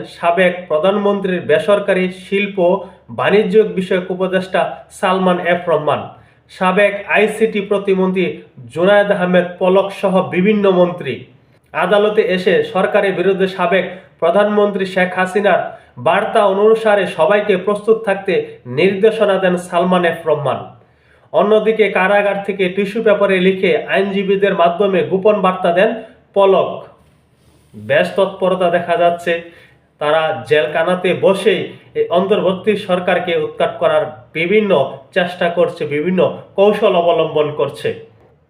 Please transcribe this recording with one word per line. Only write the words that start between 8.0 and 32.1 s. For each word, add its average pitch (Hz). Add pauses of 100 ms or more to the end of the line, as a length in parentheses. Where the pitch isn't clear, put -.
জুনায়েদ 196
আহমেদ 180 (140)
পলক 190
সহ 185
বিভিন্ন 196
মন্ত্রী। 165 (460)
আদালতে 208
এসে 180
সরকারের 190
বিরুদ্ধে 185
সাবেক 185 (300)
প্রধানমন্ত্রী 202
শেখ 185
হাসিনার 185 (200)
বার্তা 196
অনুসারে 202
সবাইকে 196
প্রস্তুত 208
থাকতে 185
নির্দেশনা 190
দেন 180
সালমান 175
এফ 165
রহমান। 135 (760)
অন্যদিকে 208
কারাগার 196
থেকে 190
টিস্যু 196
পেপারে 196
লিখে 185
আইনজীবীদের 196
মাধ্যমে 175
গোপন 190
বার্তা 185
দেন 214 (300)
পলক। 190 (920)
বেশ 135
তৎপরতা 185
দেখা 170
যাচ্ছে, 170 (580)
তারা 151
জেলখানাতে 165
বসেই 190 (220)
এই 151
অন্তর্বর্তী 185